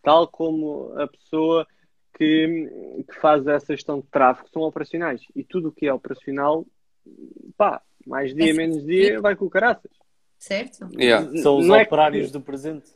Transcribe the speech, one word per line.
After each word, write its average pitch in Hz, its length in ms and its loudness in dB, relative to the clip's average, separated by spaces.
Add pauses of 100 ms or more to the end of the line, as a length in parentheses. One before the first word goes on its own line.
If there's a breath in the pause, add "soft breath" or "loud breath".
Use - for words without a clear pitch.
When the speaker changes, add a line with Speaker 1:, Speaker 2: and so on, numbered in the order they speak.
Speaker 1:
tal 165 280 4
como 156 680 -6
a 143 100 -4
pessoa 160 600 -2 (500)
que, 160 520 0 (380)
que - 120 -20
faz 151 280 4
essa 147 280 -2
gestão 143 240 -8
de - 80 -16
tráfego, - 440 2
são 160 120 -6
operacionais. 156 580 -6 (140)
E 135 80 -8
tudo 165 260 -6
o - 20 -8
que - 160 -6
é 135 60 0
operacional, 143 720 -4 (920)
pá, 202 240 0 (260)
mais 131 260 -6
dia, 160 180 2
Speaker 2:
É - 20 2
Speaker 1:
menos 160 240 -2
Speaker 2:
substituído. 185 340 2
Speaker 1:
dia, 220 100 -4
vai 202 140 0
com 196 100 -6
o 165 40 -6
caraças. 214 420 0 (460)
Speaker 2:
Certo? 196 600 -10
Speaker 3:
Yeah. 127 320 4 (120)
Speaker 4:
São 143 180 4
os 170 80 4
Speaker 1:
Não 202 80 8
é 220 100 8
que - 20 -16
Speaker 4:
operários 147 440 0
do 143 100 -10
presente. 139 540 -12